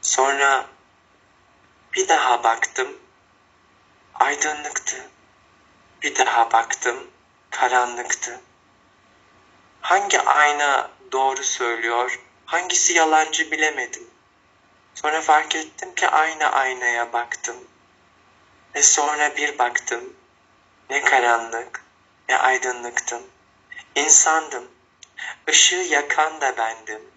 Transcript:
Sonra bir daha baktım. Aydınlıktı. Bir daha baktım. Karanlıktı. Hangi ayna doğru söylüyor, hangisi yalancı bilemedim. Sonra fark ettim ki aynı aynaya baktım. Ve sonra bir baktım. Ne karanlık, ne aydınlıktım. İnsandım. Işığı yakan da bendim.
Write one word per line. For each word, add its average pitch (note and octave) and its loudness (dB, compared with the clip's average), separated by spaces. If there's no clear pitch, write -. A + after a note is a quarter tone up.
Sonra C#3 2
bir F#3+ -2
daha B2 2
baktım. - -2
Aydınlıktı. D3 -4
Bir - -6
daha A#2 2
baktım. A#2+ 0
Karanlıktı. B2 -2
Hangi G3 2
ayna D3 2
doğru C3+ 0
söylüyor, A#2+ -2
hangisi F3 -2
yalancı D#3+ 2
bilemedim. D3+ -4
Sonra D#3 -4
fark D#3 2
ettim D#3+ -10
ki - 2
aynı D#3 2
aynaya B2 0
baktım. A#2 -6
Ve C#3+ 0
sonra D3+ 2
bir C#3+ -4
baktım. B2 -4
Ne C#3 -2
karanlık, A#2 0
ne C3 2
aydınlıktım. A#2+ -2
İnsandım. D3+ 2
Işığı - 6
yakan D#3 0
da C3 0
bendim. A2+ -6